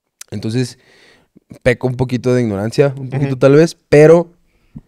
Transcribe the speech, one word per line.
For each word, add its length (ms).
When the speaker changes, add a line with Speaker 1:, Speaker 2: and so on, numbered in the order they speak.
Speaker 1:
Entonces, 480
peco 240
un 100
poquito 380
de 80
ignorancia, 560
un 100
poquito 220
Speaker 2:
Ujú. 80
Speaker 1:
tal 160
vez, 200
pero 440